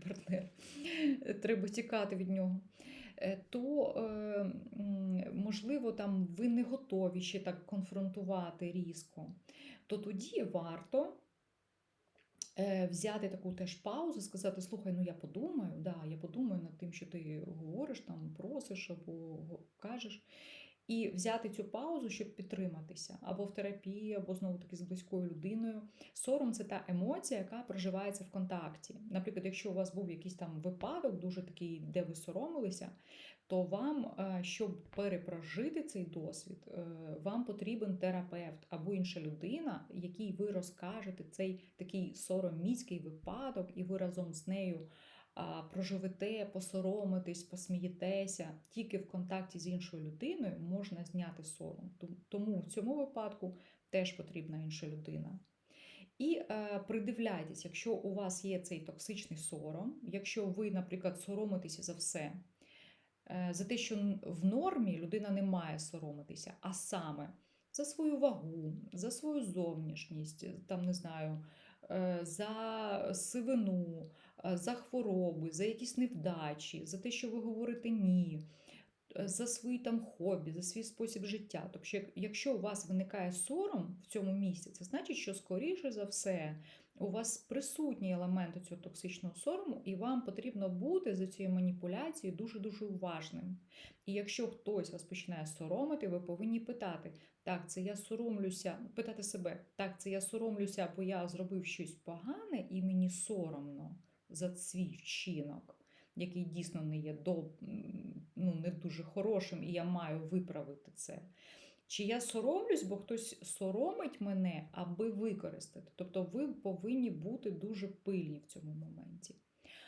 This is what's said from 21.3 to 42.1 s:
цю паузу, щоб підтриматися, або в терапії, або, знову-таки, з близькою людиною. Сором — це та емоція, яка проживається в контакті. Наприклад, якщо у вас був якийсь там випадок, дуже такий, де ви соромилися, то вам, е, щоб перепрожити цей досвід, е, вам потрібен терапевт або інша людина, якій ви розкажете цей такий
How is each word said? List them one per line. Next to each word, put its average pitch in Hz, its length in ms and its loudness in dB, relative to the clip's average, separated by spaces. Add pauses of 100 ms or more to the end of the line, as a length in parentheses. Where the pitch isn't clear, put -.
цю 202 160 -4
паузу, 262 460 0
щоб 202 240 -4
підтриматися, 170 880 -4
або 190 220 -2
в 202 100 -4
терапії, 202 600 -2
або, 190 200 0
знову-таки, 180 420 -2
з 170 60 -8
близькою 180 440 0
людиною. 214 560 0 (300)
Сором — 262 420 4
це 214 100 -4
та 196 240 -4
емоція, 214 520 2
яка 220 220 -6
проживається 190 600 0
в - 60 -10
контакті. 175 640 -2 (160)
Наприклад, 185 340 0
якщо 190 260 -2
у 180 40 0
вас 180 200 2
був 190 160 0
якийсь 170 240 -6
там 160 260 -4
випадок, 202 580 0
дуже 180 240 -2
такий, 165 380 -6
де 156 220 2
ви 165 120 -4
соромилися, 214 760 -2 (560)
то 185 160 4
вам, 233 420 2
е, 190 380 0
щоб - 480 -2
перепрожити 190 920 0
цей 190 220 -4
досвід, 170 640 -6
е, 175 180 -4 (360)
вам 226 220 0
потрібен 208 540 0
терапевт 180 720 0
або 170 240 0
інша 180 260 2
людина, 170 720 -2
якій 185 380 -4
ви 202 180 0
розкажете 185 720 -4
цей 185 360 -2 (160)
такий 185 380 -2